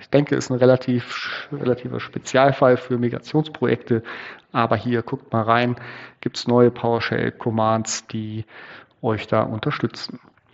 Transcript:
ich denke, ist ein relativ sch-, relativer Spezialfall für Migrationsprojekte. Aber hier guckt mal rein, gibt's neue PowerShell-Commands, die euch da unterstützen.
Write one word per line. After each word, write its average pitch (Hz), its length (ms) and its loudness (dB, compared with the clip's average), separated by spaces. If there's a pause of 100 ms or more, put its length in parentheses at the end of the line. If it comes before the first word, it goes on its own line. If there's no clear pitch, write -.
ich - 100 -20
denke, 147 260 4
ist 127 140 -2
ein 127 80 0
relativ 127 560 4
sch-, - 440 -10
relativer 123 420 -4
Spezialfall 131 760 4
für 123 220 -2
Migrationsprojekte. 123 1040 0 (500)
Aber 117 240 2
hier 117 260 -2
guckt - 300 -10
mal 113 100 2
rein, 120 340 2 (440)
gibt's - 260 -6
neue 123 240 6
PowerShell-Commands, 113 1400 -2
die 107 380 -8 (580)
euch 110 240 -2
da 110 160 2
unterstützen. - 800 -6 (340)